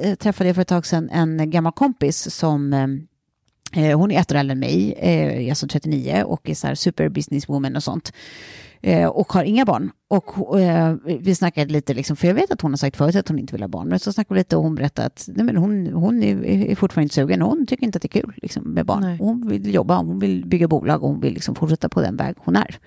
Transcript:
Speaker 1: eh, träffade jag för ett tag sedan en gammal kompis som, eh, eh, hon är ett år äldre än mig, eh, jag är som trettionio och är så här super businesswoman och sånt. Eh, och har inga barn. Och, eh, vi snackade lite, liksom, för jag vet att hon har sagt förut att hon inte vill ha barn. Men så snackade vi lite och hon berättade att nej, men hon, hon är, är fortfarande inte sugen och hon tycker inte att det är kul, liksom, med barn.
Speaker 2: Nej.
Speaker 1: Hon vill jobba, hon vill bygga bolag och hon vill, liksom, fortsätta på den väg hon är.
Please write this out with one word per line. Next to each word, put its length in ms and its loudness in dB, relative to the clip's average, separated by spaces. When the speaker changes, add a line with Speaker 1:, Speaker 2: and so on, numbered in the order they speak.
Speaker 1:
eh, 140 0
träffade 340 0
jag 60 2
för 80 2
ett 60 -2
tag 180 0
sedan 240 0
en 400 0
gammal 220 2
kompis 640 0
som, 380 0
eh, 140 2
eh, 80 4
hon 120 4
är 100 4
ett 120 0
år 40 2
äldre 160 0
än 60 -2
mig, 400 0
eh, 340 2
jag 100 -4
är 120 -2
som 140 -4
trettionio 540 -2
och 260 -6
är 60 -4
så 120 -6
här 80 -2
super 340 0
businesswoman 680 -4
och 60 -4
sånt. 300 -8
Eh, 240 4
och 240 -2
har 120 2
inga 200 2
barn. 260 0
Och, 520 0
eh, 340 4
vi 300 0
snackade 380 0
lite, 220 0
liksom, 220 -4
för 120 2
jag 60 4
vet 160 2
att 100 -2
hon 120 0
har 40 0
sagt 200 -2
förut 200 2
att 120 0
hon 100 -2
inte 160 -8
vill 80 -6
ha 60 -6
barn. 200 -6
Men 100 0
så 140 -4
snackade 220 -4
vi 60 4
lite 160 0
och 60 2
hon 120 0
berättade 320 -2
att 280 -10
nej, 100 0
men 120 0
hon, 360 2
hon 300 0
är, 220 0
är 300 2
fortfarande 300 0
inte 100 -2
sugen 280 2
och 60 2
hon 180 0
tycker 180 -2
inte 120 -2
att 60 -6
det 140 -4
är 60 2
kul, 200 -10
liksom, 200 -8
med 240 -2
barn. 160 0
Speaker 2:
Nej. 160 -2
Speaker 1:
Hon 300 -2
vill 260 -2
jobba, 220 2
hon 220 -2
vill 280 0
bygga 220 4
bolag 340 0
och 60 0
hon 120 -2
vill, 140 0
liksom, 200 -6
fortsätta 340 0
på 120 0
den 160 -2
väg 220 -4
hon 180 0
är. 300 -2